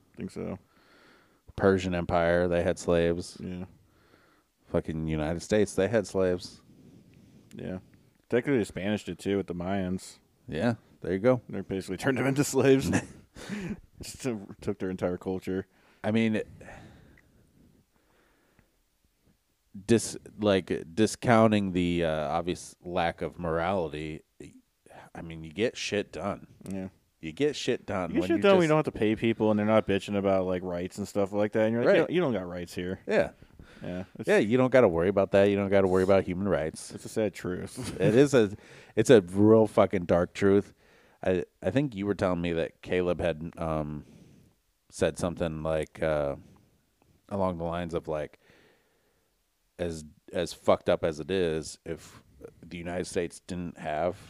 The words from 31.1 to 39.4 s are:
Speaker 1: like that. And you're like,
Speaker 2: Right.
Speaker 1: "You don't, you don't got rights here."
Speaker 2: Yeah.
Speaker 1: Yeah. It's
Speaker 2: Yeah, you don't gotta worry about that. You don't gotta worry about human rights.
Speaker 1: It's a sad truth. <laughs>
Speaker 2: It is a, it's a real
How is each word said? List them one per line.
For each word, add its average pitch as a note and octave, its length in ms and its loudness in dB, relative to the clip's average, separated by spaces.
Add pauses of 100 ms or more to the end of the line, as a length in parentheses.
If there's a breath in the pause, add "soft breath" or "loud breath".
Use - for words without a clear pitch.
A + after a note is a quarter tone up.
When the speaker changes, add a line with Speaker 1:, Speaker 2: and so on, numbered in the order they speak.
Speaker 1:
like G#2 200 0
that. A2 120 2
And A2+ 80 0
you're A#2 100 0
like, C#3 40 2
Speaker 2:
Right. G3 80 6
Speaker 1:
"You E3+ 60 4
don't, - 100 -2
you F3 100 0
don't C3+ 120 0
got F#2 140 -4
rights F2 260 -10
here." F2+ 340 -6
Speaker 2:
Yeah. F3 240 0 (520 loud breath)
Speaker 1:
Yeah. F2+ 200 -8 (140)
It's A2 100 -10
Speaker 2:
Yeah, G#3 100 4
you A#2 200 2
don't B2+ 140 2
gotta B2 160 8
worry E2+ 220 2
about G2 220 2
that. G2+ 180 6
You G2+ 80 2
don't G2+ 120 -2
gotta G2 180 6
worry F#2 160 4
about F#2+ 200 6
human F2+ 240 -4
rights. D#2 440 -2
Speaker 1:
It's - 140 -14
a A2+ 40 -14
sad G#2+ 240 -2
truth. F#2 640 -8
<laughs> - 40 -6
Speaker 2:
It G#2 160 4
is C#3 180 6
a, G#2+ 180 6 (440 loud breath)
it's G#2+ 140 4
a A2+ 120 10
real G#2 460 6